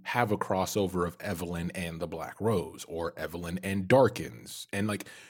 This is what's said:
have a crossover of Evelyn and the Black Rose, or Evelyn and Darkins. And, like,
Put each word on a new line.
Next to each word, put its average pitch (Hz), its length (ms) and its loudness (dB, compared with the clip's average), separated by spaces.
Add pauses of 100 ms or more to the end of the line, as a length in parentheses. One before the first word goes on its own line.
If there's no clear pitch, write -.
have 120 280 2
a 98 60 2
crossover 92 680 0
of 82 120 -6
Evelyn 87 540 -4
and 82 260 -6
the 85 80 -4
Black 82 320 -8
Rose, 95 480 0
or 82 300 -4
Evelyn 85 460 -4
and 98 240 -2
Darkins. 92 840 4
And, 101 160 0
like, 104 180 -2 (240)